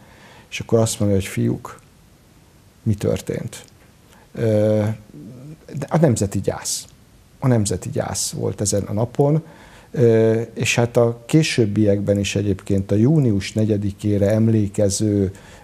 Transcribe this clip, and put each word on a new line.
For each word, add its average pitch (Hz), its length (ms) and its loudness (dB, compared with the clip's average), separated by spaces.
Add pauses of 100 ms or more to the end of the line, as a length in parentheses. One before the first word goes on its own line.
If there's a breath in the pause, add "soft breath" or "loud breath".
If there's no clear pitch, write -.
(500 loud breath)
És - 100 -12
akkor - 200 0
azt 110 200 0
mondja, 101 180 2
hogy: 95 80 -2
„Fiúk, - 540 -6 (1040)
mi 110 100 0
történt?” - 720 -4 (720 soft breath)
Ö, 107 500 2 (960)
de 143 100 -6
a 165 80 0
nemzeti 107 440 2
gyász. - 440 -6 (540)
A 135 80 -2
nemzeti 107 420 0
gyász - 420 -6
volt 107 300 -6
ezen 101 220 -2
a 104 100 -8
napon. 143 500 0 (480 loud breath)
Ö, 113 500 4 (120)
és 120 220 -2
hát 120 220 0
a 117 280 2
későbbiekben 104 960 2
is 101 160 -2
egyébként 98 560 -2
a 101 40 2
június 117 580 2
negyedikére 104 760 0
emlékező, 104 1000 2 (320 loud breath)